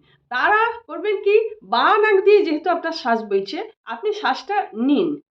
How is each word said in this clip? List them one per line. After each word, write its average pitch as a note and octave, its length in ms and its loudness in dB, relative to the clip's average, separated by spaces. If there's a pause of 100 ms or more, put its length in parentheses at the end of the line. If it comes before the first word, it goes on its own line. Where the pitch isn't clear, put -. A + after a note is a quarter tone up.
(280)
তারা A4 580 0
করবেন F#4+ 360 -4
কি, G#4+ 280 2 (120)
বা C4+ 360 2
নাক G#4 260 4
দিয়ে G4+ 200 6
যেহেতু D#4 260 -2
আপনার E4 220 -2
শ্বাস A#3 320 -2
বইছে, G3 460 -4 (140)
আপনি A#3+ 280 -6
শ্বাসটা F#4 600 -4
নিন, G#3+ 460 0 (100)